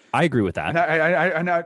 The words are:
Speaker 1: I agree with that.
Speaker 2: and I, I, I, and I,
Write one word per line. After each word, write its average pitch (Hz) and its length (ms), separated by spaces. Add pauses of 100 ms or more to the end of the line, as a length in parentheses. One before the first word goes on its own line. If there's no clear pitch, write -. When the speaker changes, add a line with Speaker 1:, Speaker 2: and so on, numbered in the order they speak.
(140)
Speaker 1:
I 131 100
agree 131 180
with 92 140
that. 78 140
Speaker 2:
and 160 100
I, 170 60
I, 156 260
I, 170 160 (120)
and 175 100
I, 170 160